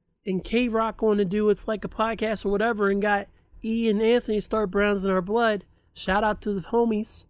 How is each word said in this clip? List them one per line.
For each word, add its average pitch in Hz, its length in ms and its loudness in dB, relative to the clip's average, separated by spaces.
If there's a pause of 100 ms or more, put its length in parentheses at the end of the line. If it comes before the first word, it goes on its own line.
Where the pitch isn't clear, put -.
(260)
and 185 180 -2
K-Rock 226 600 -2
on 214 140 4
to 202 80 2
do 208 240 0
It's - 180 0
Like 214 180 -4
a - 20 -6
Podcast 220 580 -4
or 196 40 -2
whatever, 208 400 0
and 202 100 0
got 202 280 0 (360)
E 226 260 0
and 208 120 2
Anthony 226 360 2
to 196 40 0
start 214 300 -2
browsing 202 400 2
our 185 100 2
blood. 214 440 0 (280)
Shout 202 300 0
out 208 180 0
to 208 120 -4
the 190 80 -4
homies. 226 680 0